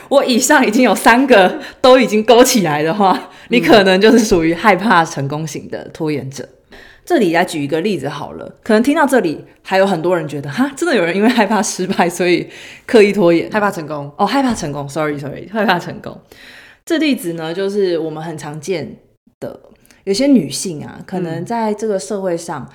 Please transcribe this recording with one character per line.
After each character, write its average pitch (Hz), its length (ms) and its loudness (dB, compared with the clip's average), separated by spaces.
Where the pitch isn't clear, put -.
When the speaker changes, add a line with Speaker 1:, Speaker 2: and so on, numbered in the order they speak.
Speaker 1:
我 269 140 4
以 240 160 2
上 294 260 4
已 208 60 0
经 226 100 2
有 208 140 4
三 247 320 4
个 185 340 4
都 254 180 8
已 220 80 2
经 214 160 0
勾 240 200 6
起 247 200 2
来 151 180 -2
的 160 120 0
话， 196 200 2
Speaker 2:
嗯。 - 160 -8
Speaker 1:
你 247 100 2
可 196 240 6
能 190 160 4
就 220 120 6
是 233 80 6
属 208 240 2
于 165 100 2
害 190 220 2
怕 180 280 2
成 143 240 -6
功 151 180 -6
型 - 240 -10
的 - 200 -10
拖 160 220 -6
延 139 180 -6
者。 - 180 -14
这 349 140 2
里 175 140 2
来 170 100 2
举 170 180 -6
一 143 60 -4
个 160 140 -2
例 196 180 -2
子 135 80 -8
好 143 240 -12
了， 78 180 -14
可 226 100 0
能 220 80 6
听 285 140 0
到 311 100 2
这 262 140 2
里 156 240 -4
还 - 160 -2
有 190 80 4
很 185 160 0
多 180 160 0
人 160 80 -4
觉 143 160 -10
得， 143 80 -10
哈， 143 260 -2
真 339 120 -4
的 311 80 0
有 180 80 0
人 165 100 -2
因 190 80 -2
为 214 60 4
害 240 180 2
怕 202 160 0
失 185 240 -6
败 185 240 0
所 175 160 -4
以 175 240 0
刻 214 180 4
意 202 80 2
拖 185 220 2
延？ - 180 -2
Speaker 2:
害 214 80 -2
怕 202 100 0
成 165 160 -8
功。 143 320 -10
Speaker 1:
哦， 202 80 0
害 254 160 0
怕 254 120 0
成 165 180 -8
功， 143 160 -8
sorry，sorry， 147 640 -6
害 208 160 -4
怕 180 120 0
成 - 240 -10
功。 - 160 -16
这 330 120 -2
例 294 160 0
子 170 200 -6
呢， 165 200 -8
就 196 160 -4
是 190 300 -2
我 160 100 -6
们 156 140 -12
很 160 140 -12
常 147 220 -14
见 156 400 -8
的， - 180 -14
有 196 80 -2
些 247 140 0
女 202 220 4
性 160 340 -10
啊， - 220 -18
可 185 140 -8
能 170 240 -8
在 220 300 -4
这 214 120 -8
个 196 140 -2
社 196 220 -8
会 175 160 -2
上 156 380 -10